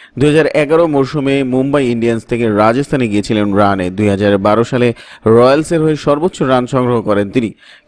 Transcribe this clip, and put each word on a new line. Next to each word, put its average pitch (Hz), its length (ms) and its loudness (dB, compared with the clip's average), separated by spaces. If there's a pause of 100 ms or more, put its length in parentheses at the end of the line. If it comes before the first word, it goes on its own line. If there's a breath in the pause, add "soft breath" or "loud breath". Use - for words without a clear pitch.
(200 loud breath)
দুই 143 100 2
হাজার 151 180 2
এগারো 160 400 0
মরশুমে 139 560 -2
মুম্বাই 131 440 -2
ইন্ডিয়ান্স 117 380 -2
থেকে 117 240 -2
রাজস্থানে 117 580 0
গিয়েছিলেন 104 460 -2
রাহানে। 98 360 0
দুই 104 200 0
হাজার 101 280 2
বারো 104 260 2
সালে 120 300 -2 (320 loud breath)
রয়্যালসের 135 560 2
হয়ে 156 140 0
সর্বোচ্চ 147 460 -2
রান 131 260 0
সংগ্রহ 123 340 0
করেন 104 300 -2
তিনি। 113 220 -2 (340 loud breath)